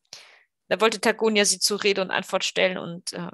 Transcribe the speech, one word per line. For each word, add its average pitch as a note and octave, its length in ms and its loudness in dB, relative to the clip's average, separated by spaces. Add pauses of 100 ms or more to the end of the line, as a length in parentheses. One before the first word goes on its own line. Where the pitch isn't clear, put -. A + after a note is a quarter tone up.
(680)
Da F#3 120 2
wollte A3 180 4
Tagonia A3 460 2
sie F#3 140 0
zur G3+ 240 0
Rede G3+ 180 2
und F#3 100 -4
Antwort - 320 -2
stellen F#3 340 0
und, - 360 -10
äh, F3 200 -10